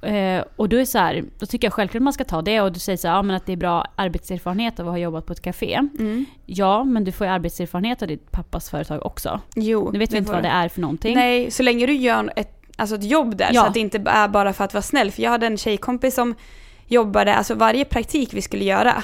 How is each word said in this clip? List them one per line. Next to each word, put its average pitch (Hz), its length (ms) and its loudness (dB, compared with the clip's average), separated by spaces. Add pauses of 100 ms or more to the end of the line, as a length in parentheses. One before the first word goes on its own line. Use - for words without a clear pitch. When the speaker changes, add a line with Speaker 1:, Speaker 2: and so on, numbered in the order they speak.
Speaker 1:
Eh, 190 420 0 (120)
och 220 120 0
då 220 80 4
är 262 80 4
så 247 140 0
här, 175 260 0 (140)
då - 80 -8
tycker 240 200 -2
jag 202 60 0
självklart 226 300 -2
man 277 100 2
ska - 120 -4
ta 160 180 -4
det. 214 180 2
Och 196 120 2
du 170 80 -10
säger 185 160 -2
så 175 120 -4
här, 165 60 2
ja, 196 80 2
men 196 140 0
att 185 100 -6
det 185 60 -4
är 185 40 -2
bra 175 280 0 (120)
arbetserfarenhet 190 840 -4
av 170 80 -6
att 170 40 -4
ha 175 60 -2
jobbat 165 280 -4
på - 60 -8
ett 170 100 -10
café. - 320 -6 (240)
Speaker 2:
Mm. 220 260 -2 (220)
Speaker 1:
Ja, 196 380 2
men 233 200 2
du 185 80 -4
får 208 140 -4
ju 185 60 0
arbetserfarenhet 180 720 -4
av 196 60 -6
ditt 151 240 -8
pappas - 380 -6
företag 151 360 -6
också. - 340 -6 (160)
Speaker 2:
Jo, 220 360 0
Speaker 1:
Nu 196 60 -2
vet 214 120 0
vi 226 40 -6
Speaker 2:
det 214 40 2
Speaker 1:
inte 196 80 0
Speaker 2:
får 214 80 -4
Speaker 1:
vad 175 80 0
Speaker 2:
du. 175 60 0
Speaker 1:
det 131 60 0
är 175 140 2
för 180 120 -8
någonting. 170 340 -2
Speaker 2:
Nej, 247 360 2
så 254 120 -2
länge 240 240 4
du 277 60 2
gör 233 440 0
ett, - 260 -8 (140)
alltså 214 180 -2
ett 202 100 -4
jobb 233 320 2
där, - 160 2
Speaker 1:
Ja. 240 80 8
Speaker 2:
så 202 60 8
att 208 80 0
det 226 60 2
inte 214 260 -2
är 214 220 4
bara 202 240 2
för 202 120 -2
att 196 100 -6
vara 208 80 -2
snäll. 233 280 2
För 220 120 -6
jag 233 80 2
hade 233 160 2
en 220 100 0
tjejkompis 247 580 0
som 240 200 0 (520)
jobbade, 208 480 4
alltså 220 200 2
varje 226 300 4
praktik 240 500 -2
vi 196 80 -4
skulle 196 220 -4
göra 208 400 2